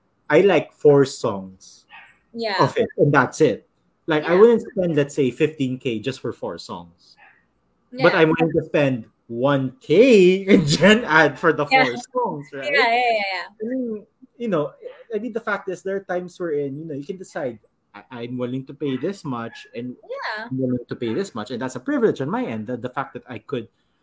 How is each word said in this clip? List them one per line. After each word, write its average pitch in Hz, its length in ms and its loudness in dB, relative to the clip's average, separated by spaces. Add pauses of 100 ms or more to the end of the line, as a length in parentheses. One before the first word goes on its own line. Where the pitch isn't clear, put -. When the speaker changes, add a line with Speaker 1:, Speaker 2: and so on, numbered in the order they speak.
(300)
Speaker 1:
I 156 120 6
like 180 320 2
four 143 320 6
songs 98 800 -8 (480)
Speaker 2:
Yeah. 214 260 -4
Speaker 1:
of 139 180 2
it, 120 200 0
and 151 160 4
that's 127 260 2
it. 123 280 2 (400)
Like, 151 160 0
I 160 100 -2
Speaker 2:
Yeah. 185 60 4
Speaker 1:
wouldn't 220 240 6
spend, 175 320 -4
let's 143 200 -2
say, 131 160 0
fifteen 135 480 -4
K 117 200 -4
just 123 200 -8
for 117 140 -8
four 92 240 -10
songs. 87 580 -16 (760)
But 247 200 4
Speaker 2:
Yeah. 185 80 2
Speaker 1:
I'm 160 160 6
willing 160 160 0
to 151 140 0
spend 131 400 0 (220)
one 131 520 -2
K 190 640 6
<laughs> 190 80 2
in 175 140 6
gen 185 400 4
ad 151 340 4
for 160 140 2
the 151 160 0
Speaker 2:
Yeah. 262 160 4
Speaker 1:
four 120 100 -4 (160)
songs, 180 400 -6
right? 277 220 -8
Speaker 2:
Yeah, 262 160 2
yeah, 240 100 0
yeah, 226 320 0
yeah. 180 140 -8 (100)
Speaker 1:
I 214 80 -12
mean, 233 440 -6 (280)
you 240 140 -6
know, 147 240 -2 (400)
I 208 60 -4
mean, 226 120 -10
the 220 80 -6
fact 202 300 -6
is, 180 140 -8
there 190 120 -4
are 196 80 -6
times 180 360 -8
wherein, 147 360 -4
you 156 100 -12
know, 156 120 -10
you 143 80 -10
can 190 100 -10
decide, 151 440 -10 (340)
"I, 101 180 -20
I'm 123 240 -12
willing 123 300 -6
to 143 80 -16
pay 135 240 -4
this 180 260 -8
much, 120 520 -10
and 123 280 -10
Speaker 2:
Yeah. 269 460 -10
Speaker 1:
I'm 131 80 -6
willing 127 260 -2
to - 120 -12
pay 113 180 -6
this 196 220 -6
much," 104 160 -10
and 220 100 -8
that's 131 140 -8
a 247 40 -10
privilege 240 400 -2
on 135 100 -4
my 247 140 -4
end, 110 240 -8
the, 127 80 -6
the 117 140 -8
fact - 240 -10
that 120 160 -16
I 117 100 -14
could, 117 300 -8 (340)